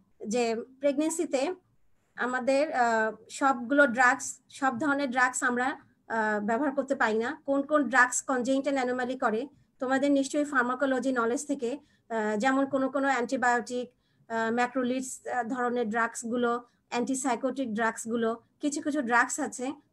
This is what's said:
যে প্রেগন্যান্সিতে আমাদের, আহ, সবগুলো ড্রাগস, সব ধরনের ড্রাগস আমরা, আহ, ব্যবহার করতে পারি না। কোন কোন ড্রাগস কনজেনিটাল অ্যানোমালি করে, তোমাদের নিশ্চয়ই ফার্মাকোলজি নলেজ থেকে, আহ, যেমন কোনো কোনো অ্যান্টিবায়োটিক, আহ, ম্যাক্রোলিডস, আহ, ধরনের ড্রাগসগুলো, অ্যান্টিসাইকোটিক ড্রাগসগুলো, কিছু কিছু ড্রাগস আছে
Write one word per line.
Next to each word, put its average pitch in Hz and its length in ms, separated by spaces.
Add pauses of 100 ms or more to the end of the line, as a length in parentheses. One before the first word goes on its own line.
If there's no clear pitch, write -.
(280)
যে 226 280 (240)
প্রেগন্যান্সিতে 302 720 (600)
আমাদের, 254 580
আহ, 226 440 (140)
সবগুলো 269 560
ড্রাগস, 247 640
সব 262 300
ধরনের 277 320
ড্রাগস 254 320
আমরা, 254 520 (140)
আহ, 214 360
ব্যবহার 269 300
করতে 269 200
পারি 220 240
না। 254 280
কোন 277 160
কোন 294 260
ড্রাগস 254 340
কনজেনিটাল 269 520
অ্যানোমালি 254 440
করে, 233 300 (300)
তোমাদের 269 340
নিশ্চয়ই 277 320
ফার্মাকোলজি 262 680
নলেজ 240 340
থেকে, 269 320 (300)
আহ, 214 280
যেমন 269 300
কোনো 269 220
কোনো 269 200
অ্যান্টিবায়োটিক, 247 800 (400)
আহ, 226 220
ম্যাক্রোলিডস, 247 720
আহ, 240 220
ধরনের 247 420
ড্রাগসগুলো, 240 760 (240)
অ্যান্টিসাইকোটিক 254 840
ড্রাগসগুলো, 226 680 (180)
কিছু 294 220
কিছু 294 200
ড্রাগস 240 380
আছে 254 320 (200)